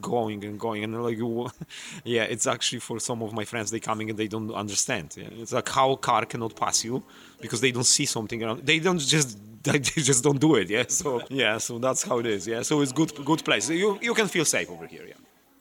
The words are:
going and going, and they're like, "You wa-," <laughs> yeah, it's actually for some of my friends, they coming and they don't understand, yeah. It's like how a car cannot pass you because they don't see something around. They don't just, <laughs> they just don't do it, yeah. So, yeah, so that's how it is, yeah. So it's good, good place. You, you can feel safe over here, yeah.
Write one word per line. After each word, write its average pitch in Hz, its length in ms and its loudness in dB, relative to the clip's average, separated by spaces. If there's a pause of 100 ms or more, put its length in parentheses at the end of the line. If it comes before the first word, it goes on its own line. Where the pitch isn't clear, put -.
(140)
going 107 300 -2
and 104 160 -8
going, 107 240 -4
and 110 100 -4
they're 117 160 -6
like, 113 80 -2
"You 117 80 -2
wa-," 120 260 -4 (280)
<laughs> - 360 -4
yeah, 113 80 4 (100)
it's 113 120 -2
actually 120 420 0
for 113 120 -4
some 117 260 -4
of 104 140 -6
my 107 120 -4
friends, 113 200 -4
they 113 80 -2
coming 107 320 -4
and 104 100 -6
they 110 140 -2
don't 110 160 -4 (120)
understand, 98 440 -2 (100)
yeah. 104 240 -14
It's 113 180 -8
like - 180 -2
how 135 100 6 (100)
a - 0 - (120)
car 113 220 4
cannot 117 220 -4 (100)
pass - 140 4 (100)
you 120 80 -2 (480)
because 117 180 -4
they 131 100 6
don't 120 260 2
see 147 80 0 (120)
something 113 260 -4
around. 117 140 -2 (140)
They 160 80 4
don't 180 200 2
just, 139 300 2 (220)
<laughs> - 120 -16
they 143 160 4
just 127 440 2
don't 143 160 4
do 151 160 6
it, 92 140 4
yeah. 120 180 2
So, 123 420 0
yeah, 117 280 2
so 117 220 -6
that's 127 240 2
how 123 160 0
it 120 60 0
is, 101 220 -2
yeah. 113 140 -2
So 151 200 2
it's 135 100 2
good, 156 200 0 (140)
good 160 180 2
place. 123 260 2
You, 196 320 0
you 233 120 0
can 208 140 2
feel 165 180 0
safe 90 240 0
over 82 180 -12
here, 82 200 -18
yeah. - 120 -20 (420)